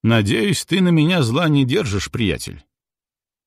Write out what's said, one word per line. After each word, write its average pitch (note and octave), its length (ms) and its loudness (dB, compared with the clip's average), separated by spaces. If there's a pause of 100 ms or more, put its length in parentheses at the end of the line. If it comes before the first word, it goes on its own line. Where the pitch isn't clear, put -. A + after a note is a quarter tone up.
«Надеюсь, A#2 640 0
ты F#3 160 0
на F3+ 80 2
меня E3 320 2
зла C3+ 260 0
не C#3+ 160 2
держишь, B2 460 -2
приятель». - 520 -4 (840)